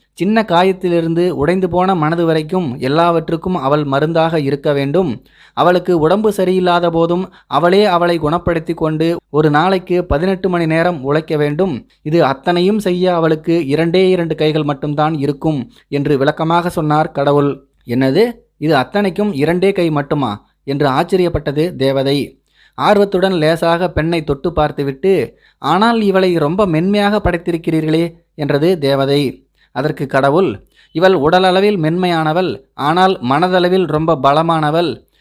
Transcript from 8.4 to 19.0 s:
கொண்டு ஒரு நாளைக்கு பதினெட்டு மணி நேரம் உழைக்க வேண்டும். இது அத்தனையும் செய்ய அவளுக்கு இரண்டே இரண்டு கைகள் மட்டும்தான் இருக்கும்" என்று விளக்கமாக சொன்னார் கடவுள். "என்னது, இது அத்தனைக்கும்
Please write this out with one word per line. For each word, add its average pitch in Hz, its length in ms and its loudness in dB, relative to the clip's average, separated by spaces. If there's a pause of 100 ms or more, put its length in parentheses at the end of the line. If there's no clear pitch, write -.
கொண்டு 160 460 -2 (100)
ஒரு 151 200 2
நாளைக்கு 180 560 0
பதினெட்டு 185 440 -2
மணி 175 160 0
நேரம் 160 380 0
உழைக்க 156 340 -2
வேண்டும். 147 500 -2 (140)
இது 160 220 0
அத்தனையும் 175 560 0
செய்ய 180 360 0
அவளுக்கு 165 520 0
இரண்டே 170 420 2
இரண்டு 170 260 0
கைகள் 156 280 0
மட்டும்தான் 147 540 -2
இருக்கும்" 147 540 -4 (160)
என்று 143 300 0
விளக்கமாக 165 520 -2
சொன்னார் 156 420 -2
கடவுள். 143 520 0 (240)
"என்னது, 135 440 0 (260)
இது 151 180 0
அத்தனைக்கும் 196 580 -2